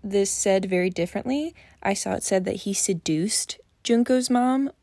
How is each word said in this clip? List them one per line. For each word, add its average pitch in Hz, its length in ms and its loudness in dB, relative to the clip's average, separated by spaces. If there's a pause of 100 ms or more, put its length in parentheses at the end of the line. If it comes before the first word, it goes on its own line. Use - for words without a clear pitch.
this 196 280 0
said 196 340 2
very 185 240 0
differently. 247 640 -4 (300)
I 196 100 0
saw 190 200 -4
it - 100 -4
said 190 220 2
that 190 180 -4
he 196 100 -4
seduced 170 880 -2 (240)
Junko's 247 440 2
mom 254 440 2 (100)